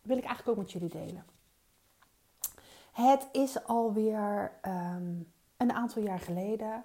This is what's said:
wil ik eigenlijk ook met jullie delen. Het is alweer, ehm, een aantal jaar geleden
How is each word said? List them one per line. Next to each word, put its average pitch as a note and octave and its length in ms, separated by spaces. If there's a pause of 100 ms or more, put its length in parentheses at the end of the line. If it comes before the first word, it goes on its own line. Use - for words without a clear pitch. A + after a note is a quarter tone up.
wil B3+ 160
ik B3+ 60
eigenlijk A#3 340
ook G3 60
met F#3 80
jullie E3+ 180
delen. D#3+ 360 (1700)
Het C4+ 400
is C4+ 320
alweer, G#3+ 880 (100)
ehm, F3 520 (440)
een B3 160
aantal A#3 280
jaar F#3+ 180
geleden G#3+ 640